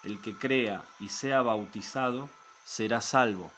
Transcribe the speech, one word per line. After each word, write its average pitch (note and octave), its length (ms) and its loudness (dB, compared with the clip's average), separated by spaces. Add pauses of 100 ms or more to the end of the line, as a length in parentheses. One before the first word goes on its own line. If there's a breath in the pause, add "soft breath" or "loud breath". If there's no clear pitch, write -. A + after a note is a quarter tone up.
El G2+ 180 -8
que G#2+ 140 -6
crea A#2 480 0 (160)
y G2+ 100 -12
sea C3+ 320 2
bautizado B2 880 -2 (340)
será A2 380 0
salvo G#2 560 4